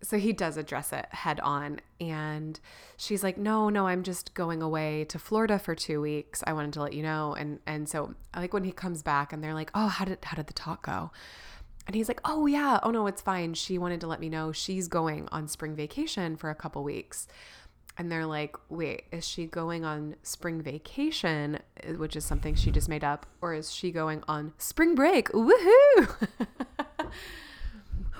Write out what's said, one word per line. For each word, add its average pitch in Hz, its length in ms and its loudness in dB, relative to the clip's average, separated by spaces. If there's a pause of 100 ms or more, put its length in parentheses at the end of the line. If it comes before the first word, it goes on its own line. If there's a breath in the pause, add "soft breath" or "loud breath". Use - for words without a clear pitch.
so - 160 -2
he 208 160 2
does 165 240 -2
address 147 360 -4
it 139 200 -6
head 156 280 -2
on, 147 380 -2 (220)
and 156 560 -6 (400 loud breath)
she's 202 240 -4
like, 190 160 -2
"No, 214 320 2
no, 202 180 2
I'm 180 140 2
just 180 320 -6
going 165 300 -2
away 156 420 -2
to 156 140 -8
Florida 214 400 2
for 170 160 -2
two 151 260 -2
weeks. 151 460 -4
I 160 60 0
wanted 147 200 -2
to 147 80 -4
let 147 120 -4
you 147 100 -6
know." 156 340 -2
And, 147 300 -6
and 151 200 -4
so, - 280 -4 (180)
I 175 60 -6
like, 180 140 -4
when 202 100 0
he 185 80 -2
comes 175 320 -6
back 147 300 0
and 151 100 -6
they're 156 100 -4
like, 156 220 -6
"Oh, 214 140 2
how 185 160 -2
did, 185 180 -4
how - 140 -8
did 151 100 -6
the - 60 -12
talk - 320 -8
go?" - 260 -6 (720 loud breath)
And 196 100 -4
he's 220 120 2
like, - 180 -2
"Oh, 311 220 2
yeah. 285 340 4
Oh, - 100 2
no, 226 140 2
it's 196 160 -4
fine. 175 340 0
She 185 220 -4
wanted 175 240 -2
to 170 60 -6
let 160 140 -4
me 160 80 -6
know 160 240 -4
she's 185 340 -4
going 160 460 0
on 156 160 -4
spring 156 260 -6
vacation 165 600 -4
for 160 120 -6
a 151 60 -4
couple - 280 -8
weeks." - 440 -8 (720 loud breath)
And 170 140 -4
they're 160 140 -2
like, 151 320 -4 (120)
"Wait, 156 420 -4
is 165 140 -8
she 170 200 -6
going 165 400 -4
on 151 380 -6
spring 165 380 -4
vacation, 156 1000 -2 (220)
eh, 160 120 -6
which 156 240 -4
is 147 80 -4
something 151 300 0
she - 160 6
just - 180 4
made 151 160 -2
up, 147 200 0 (160)
or 170 120 -2
is 156 180 -6
she - 200 -4
going 156 360 0
on 151 300 -2
spring 330 380 4
break? 277 340 6
Woohoo!" 403 1000 10
<laughs> - 0 - (1900 loud breath)